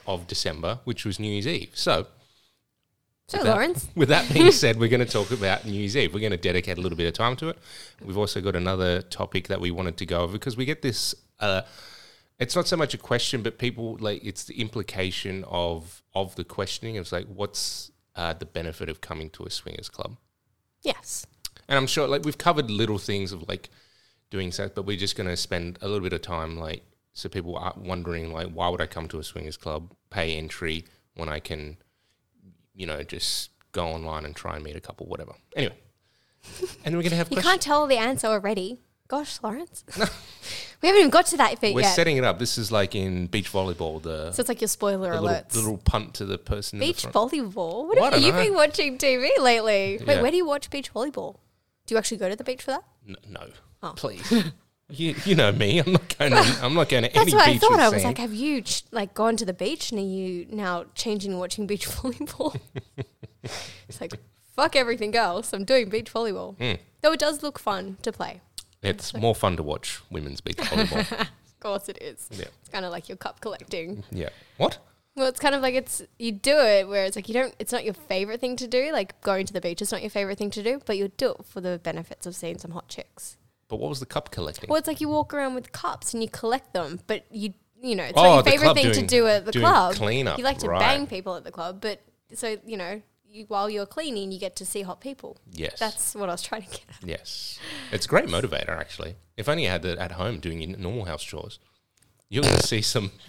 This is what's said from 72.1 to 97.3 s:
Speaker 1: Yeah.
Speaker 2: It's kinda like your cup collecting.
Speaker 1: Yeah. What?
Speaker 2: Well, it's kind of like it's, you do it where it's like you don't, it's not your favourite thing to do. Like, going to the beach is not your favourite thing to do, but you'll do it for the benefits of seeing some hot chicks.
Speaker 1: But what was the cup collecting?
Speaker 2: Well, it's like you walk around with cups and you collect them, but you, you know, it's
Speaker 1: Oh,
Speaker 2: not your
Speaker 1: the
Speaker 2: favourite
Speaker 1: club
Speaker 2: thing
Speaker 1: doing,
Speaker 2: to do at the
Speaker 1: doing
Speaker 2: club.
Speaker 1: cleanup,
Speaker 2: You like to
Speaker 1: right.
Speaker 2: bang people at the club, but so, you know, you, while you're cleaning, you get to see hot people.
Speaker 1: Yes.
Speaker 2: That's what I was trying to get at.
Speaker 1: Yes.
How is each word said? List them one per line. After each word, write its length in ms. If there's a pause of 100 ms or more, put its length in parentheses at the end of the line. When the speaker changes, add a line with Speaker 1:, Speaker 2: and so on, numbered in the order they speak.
Speaker 1:
Yeah. 140 (160)
Speaker 2:
It's 100
kinda 200
like 180
your 80
cup 240
collecting. 720
Speaker 1:
Yeah. 180 (280)
What? 200 (380)
Speaker 2:
Well, 100
it's 140
kind 160
of 80
like 100
it's, 300 (160)
you 120
do 280
it 280
where 180
it's 100
like 120
you 60
don't, 240
it's 140
not 120
your 120
favourite 440
thing 180
to 100
do. 240
Like, 300
going 260
to 60
the 80
beach 200
is 100
not 100
your 100
favourite 260
thing 140
to 100
do, 240
but 120
you'll 100 (100)
do 140
it 160
for 140
the 180
benefits 480
of 80
seeing 240
some 100
hot 200
chicks. 480 (300)
Speaker 1:
But 100
what 120
was 100
the 60
cup 240
collecting? 400
Speaker 2:
Well, 80
it's 100
like 140
you 80
walk 240
around 220
with 160
cups 420
and 80
you 80
collect 440
them, 340
but 240
you, 240 (260)
you 140
know, 80
it's 120
Speaker 1:
Oh, 60
Speaker 2:
not 140
your 80
Speaker 1:
the 80
Speaker 2:
favourite 160
Speaker 1:
club 100
Speaker 2:
thing 140
Speaker 1:
doing, 160
Speaker 2:
to 0
do 200
at 180
the 60
Speaker 1:
doing 140
Speaker 2:
club. 300
Speaker 1:
cleanup, 420
Speaker 2:
You 60
like 160
to 100
Speaker 1:
right. 100
Speaker 2:
bang 280
people 280
at 80
the 80
club, 300
but 180 (360)
so, 280
you 140
know, 240 (260)
you, 200
while 240
you're 160
cleaning, 440
you 80
get 180
to 80
see 180
hot 180
people. 360 (140)
Speaker 1:
Yes. 280
Speaker 2:
That's 340
what 160
I 40
was 100
trying 200
to 60
get 140 (180)
at. 60
Speaker 1:
Yes. 500 (340)